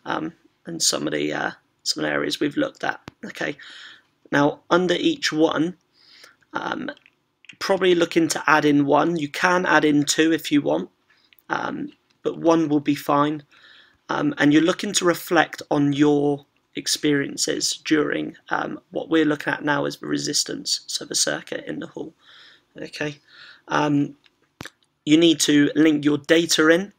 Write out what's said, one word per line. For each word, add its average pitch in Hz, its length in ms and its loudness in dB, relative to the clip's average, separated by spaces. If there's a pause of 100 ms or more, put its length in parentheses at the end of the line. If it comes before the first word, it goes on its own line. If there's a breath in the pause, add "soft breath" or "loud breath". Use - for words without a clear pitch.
um, - 280 -6 (320)
and 170 160 -10
some - 280 -2
of 151 40 -8
the, 151 200 -4
uh, 151 180 -4 (320)
some 151 220 -6
of 151 40 -2
the 151 60 -4
areas 147 240 -4
we've 147 180 -4
looked - 280 -4
at. - 160 -4 (240)
Okay. 151 320 -8 (760 loud breath)
Now, 143 300 2 (100)
under 175 240 2
each - 380 -2
one, 160 440 0 (760 soft breath)
um, - 360 -6 (720)
probably 185 380 2
looking 165 320 2
to - 180 -4
add 151 180 4
in 143 220 4
one. 151 300 2
You 147 120 -6
can 180 380 0
add 151 180 4
in 147 200 4
two 160 280 2
if 151 200 -4
you 143 100 2
want, 156 260 -2 (600 soft breath)
um, - 420 -6 (320)
but 151 160 -4
one 165 300 2
will 151 100 2
be 147 160 0
fine. 147 480 0 (680 soft breath)
Um, 147 300 -2
and 147 140 4
you're 160 100 6
looking 185 300 -2
to 185 120 -2
reflect 165 640 0
on 143 240 0
your 143 540 2 (300)
experiences - 1080 -4
during, - 520 -2 (140)
um, - 300 -6 (100)
what - 180 -8
we're 160 160 2
looking 147 280 -2
at - 120 -6
now 143 200 -2
is 143 120 -6
the - 120 -12
resistance, - 800 -4
so - 160 -8
the - 100 -10
circuit 160 540 -4
in 156 100 -8
the - 80 -10
hall. - 260 -12 (640 soft breath)
Okay, 151 440 -10 (480 loud breath)
um, 147 480 0 (920)
you 151 100 6
need 165 220 6
to 147 380 4
link 147 280 4
your 147 140 2
data 160 520 2
in. 190 280 2